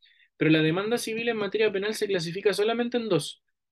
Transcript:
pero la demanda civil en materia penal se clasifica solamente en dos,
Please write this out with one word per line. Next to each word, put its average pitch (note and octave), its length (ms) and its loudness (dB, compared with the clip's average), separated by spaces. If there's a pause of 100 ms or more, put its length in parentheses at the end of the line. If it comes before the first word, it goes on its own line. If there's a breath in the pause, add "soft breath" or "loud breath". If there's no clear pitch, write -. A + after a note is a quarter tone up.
(360 soft breath)
pero D#3 140 2
la D#3 120 6
demanda G3 360 0
civil A#3 320 -4
en A3+ 80 -2
materia G#3 340 0
penal G3+ 220 -2
se G#3+ 120 -2
clasifica F#3+ 460 0
solamente A#3 460 0
en A3+ 100 -4
dos, E3 340 0 (300)